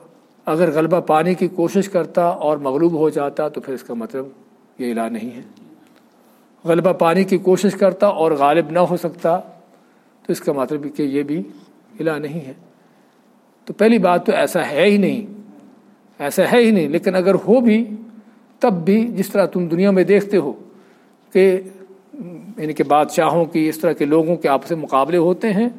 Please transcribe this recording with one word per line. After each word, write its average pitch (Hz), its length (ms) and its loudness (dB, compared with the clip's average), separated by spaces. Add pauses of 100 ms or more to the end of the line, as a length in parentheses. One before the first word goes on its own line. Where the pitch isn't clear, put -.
(460)
اگر 160 260 0
غلبہ 160 280 2
پانے 160 340 2
کی 175 140 -2
کوشش 175 420 -2
کرتا 175 340 -2
اور 160 340 0
مغلوب 143 360 0
ہو 156 160 0
جاتا 147 380 -4
تو 147 140 -8
پھر 135 120 -10
اس 120 100 -10
کا 127 100 -12
مطلب 117 320 -8 (520)
یہ 123 140 -6
الہ 113 180 -4
نہیں 117 260 -10
ہے۔ - 60 -16 (1200)
غلبہ 165 280 2
پانے 170 300 2
کی 185 140 0
کوشش 185 360 2
کرتا 185 340 2
اور 160 240 0
غالب 151 400 2
نہ 170 80 0
ہو 175 180 2
سکتا 170 420 -2 (840)
تو - 60 -6
اس 165 80 -4
کا - 120 -4
مطلب 143 440 -4
کہ 151 80 -4
یہ 143 200 -2
بھی 151 200 -4 (560)
الہ 156 120 -2
نہیں 151 300 -8
ہے۔ 135 120 -16 (1120)
تو - 80 -12
پہلی 226 240 4
بات 175 280 2
تو 214 60 0
ایسا 151 380 0
ہے 147 220 2
ہی 208 60 4
نہیں، 143 280 0 (960)
ایسا 143 320 0
ہے 240 60 4
ہی 233 140 6
نہیں۔ 175 160 2
لیکن 170 280 -2
اگر 185 180 2
ہو 202 260 2
بھی، 233 300 2 (680)
تب 240 140 2
بھی 196 340 0
جس 190 220 -6
طرح 196 160 2
تم 175 220 -4
دنیا 180 240 2
میں 185 120 4
دیکھتے 202 340 2
ہو 143 160 -2 (800)
کہ، 185 280 4 (960)
یعنی 156 160 -6
کہ 151 100 -2
بادشاہوں 151 640 2
کی، 156 240 0
اس 156 100 -8
طرح 175 120 0
کے 151 140 -2
لوگوں 160 300 2
کے 165 140 -2
آپس 135 220 0
میں 165 80 -4
مقابلے 143 380 0
ہوتے 180 360 0
ہیں 226 260 0